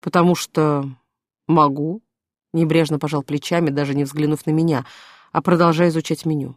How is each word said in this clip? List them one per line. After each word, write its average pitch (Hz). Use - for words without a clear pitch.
«Потому 170
что 147
могу», 156
небрежно 156
пожал 147
плечами, 156
даже 139
не 143
взглянув 147
на 156
меня, 160
а 160
продолжая 170
изучать 160
меню. 143